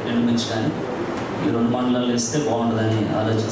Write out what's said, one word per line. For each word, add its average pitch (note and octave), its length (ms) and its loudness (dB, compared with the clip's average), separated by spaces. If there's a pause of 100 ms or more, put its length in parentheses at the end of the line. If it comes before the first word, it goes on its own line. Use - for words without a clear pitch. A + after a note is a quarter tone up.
ఎండుమిర్చి A#2+ 400 2
కానీ - 200 0 (760)
ఈ - 100 2
రెండు A#2 200 2
మండలాల్లో B2 440 0
ఇస్తే - 180 -2 (120)
బాగుంటుందని A2 500 0 (200)
ఆలోచన A2 320 0